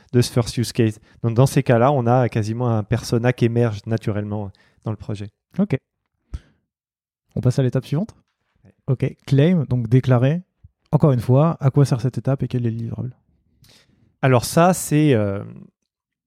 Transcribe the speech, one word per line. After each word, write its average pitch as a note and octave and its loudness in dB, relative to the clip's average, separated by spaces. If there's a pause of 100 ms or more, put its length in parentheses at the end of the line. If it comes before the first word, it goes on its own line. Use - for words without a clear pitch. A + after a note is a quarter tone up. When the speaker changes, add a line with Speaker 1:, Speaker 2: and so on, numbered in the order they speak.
(120)
Speaker 1:
de B2 4
ce - 0
first - -2
use A#2 -4
case. A2 -2 (240)
Donc A#2 -2
dans B2+ 4
ces C3+ 0
cas-là, B2 4
on C3 0
a B2 2
quasiment A#2 -4
un G#2+ -2
persona A#2+ -2
qui A#2+ 0
émerge A#2 0
naturellement G#2 -6 (320)
dans A2 -6
le G2+ -8
projet. G2+ -12 (280)
Speaker 2:
OK. F#3+ 0 (1600)
On A#2 -6
passe B2 0
à C#3 2
l'étape B2+ -2
suivante ? E3+ -6 (500)
Speaker 1:
Ouais. G2 -20 (140)
Speaker 2:
Ok. C3 -4 (120)
Claim, C#3+ 2
donc B2 -2
déclarer. B2+ 2 (500)
Encore D3+ 4
une B2 0
fois, C#3+ 2
à C3+ 2
quoi C#3+ 4
sert C3 0
cette B2+ -4
étape C3 -4
et B2+ -6
quel B2 -4
est A#2 -2
le A2+ -6
livrable ? A#2 -10 (1080)
Speaker 1:
Alors B2+ 2
ça, F3 4
c'est... D3+ 2
Euh, G#2 0 (840)